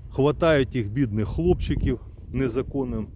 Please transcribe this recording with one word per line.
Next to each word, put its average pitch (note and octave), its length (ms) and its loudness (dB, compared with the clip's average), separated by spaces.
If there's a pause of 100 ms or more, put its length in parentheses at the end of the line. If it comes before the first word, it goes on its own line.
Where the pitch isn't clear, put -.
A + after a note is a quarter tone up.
хватають C#3+ 680 4
їх G#2+ 160 -2
бідних A2 360 0
хлопчиків D#3 720 0 (320)
незаконним B2 840 -2